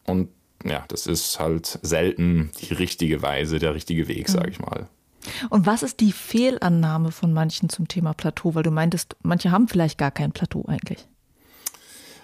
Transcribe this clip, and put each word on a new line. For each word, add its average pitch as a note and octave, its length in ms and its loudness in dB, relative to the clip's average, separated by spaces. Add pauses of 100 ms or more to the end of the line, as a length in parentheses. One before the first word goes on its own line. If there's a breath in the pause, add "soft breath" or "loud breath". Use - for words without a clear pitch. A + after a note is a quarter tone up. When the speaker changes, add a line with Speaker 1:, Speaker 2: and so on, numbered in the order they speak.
Speaker 1:
Und F#2 220 0 (360)
ja, D2 220 -4
das - 220 -6
ist - 320 -2
halt E2 420 -2
selten E2+ 760 2
die - 140 -8
richtige D#2+ 460 0
Weise, C#2+ 380 0
der D2+ 160 0
richtige D#2+ 320 -2
Weg, - 220 -4
sag F#3+ 180 2
Speaker 2:
Mhm. - 60 -6
Speaker 1:
ich - 80 -12
mal. - 280 -8 (640 loud breath)
Speaker 2:
Und G3+ 160 4
was A3 160 2
ist C4 180 -4
die G#3 120 6
Fehlannahme E3+ 1000 2
von E3 220 2
manchen D#3+ 360 0
zum - 200 -4
Thema E3+ 260 0
Plateau? - 400 -2
Weil D#3+ 80 2
du E3 80 2
meintest, E3 520 0
manche F3 280 2
haben A3 180 6
vielleicht E3 300 2
gar C#3+ 120 0
kein D3 220 -2
Plateau - 360 -4
eigentlich. - 400 -6 (1160 loud breath)